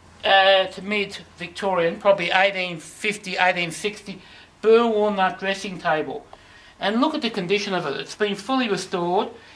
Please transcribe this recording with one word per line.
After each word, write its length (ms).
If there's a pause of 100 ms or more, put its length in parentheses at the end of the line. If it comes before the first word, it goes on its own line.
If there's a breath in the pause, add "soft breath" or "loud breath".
(240)
uh, 440
to 120
mid 380 (180)
Victorian, 600
probably 320
eighteen 480
fifty, 580
eighteen 360
sixty, 500 (400 loud breath)
burr 240
walnut 520
dressing 400
table. 460 (560 loud breath)
And 200
look 140
at 80
the 80
condition 440
of 120
it. 140
It's 140
been 200
fully 340
restored. 600 (280 loud breath)